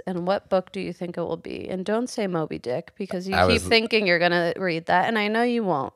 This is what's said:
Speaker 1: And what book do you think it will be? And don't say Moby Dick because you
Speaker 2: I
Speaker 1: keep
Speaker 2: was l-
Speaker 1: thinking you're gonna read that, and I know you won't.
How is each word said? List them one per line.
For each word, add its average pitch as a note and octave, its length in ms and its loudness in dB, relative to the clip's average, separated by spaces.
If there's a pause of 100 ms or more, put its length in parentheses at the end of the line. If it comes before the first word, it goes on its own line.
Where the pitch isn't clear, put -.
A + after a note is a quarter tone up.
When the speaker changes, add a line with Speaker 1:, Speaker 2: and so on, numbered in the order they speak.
Speaker 1:
And F3 220 -6
what G3 220 -2
book F#3 220 0
do G3 80 -10
you F3 140 -6
think F3 240 -10
it F3 40 -4
will E3 160 -4
be? - 300 -10
And F#3 160 -6
don't A3 240 -2
say G#3 200 -4
Moby E3 320 -4
Dick B2+ 360 -6
because F#3 320 -8
you F#3+ 60 -4
Speaker 2:
I C3 140 4
Speaker 1:
keep - 60 6
Speaker 2:
was A3+ 100 2
l- - 60 -2
Speaker 1:
thinking A3 360 4
you're F3 140 4
gonna F3 360 2
read E3+ 300 -2
that, F3 220 4
and A#3 100 0
I G#3 120 0
know A3 120 2
you A#3+ 220 2
won't. D3+ 320 0